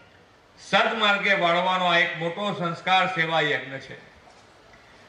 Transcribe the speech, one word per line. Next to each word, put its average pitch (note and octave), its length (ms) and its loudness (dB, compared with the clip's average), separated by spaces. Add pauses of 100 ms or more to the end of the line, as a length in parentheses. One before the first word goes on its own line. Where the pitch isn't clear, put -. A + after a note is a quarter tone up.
(600)
સદમાર્ગે G#3 760 2
વાળવાનો F3+ 520 2
આ E3+ 120 4
એક E3+ 200 0
મોટો E3+ 360 -4
સંસ્કાર F3+ 540 0
સેવા D#3+ 340 -2
યજ્ઞ C3+ 360 -4
છે. - 200 -16 (1120)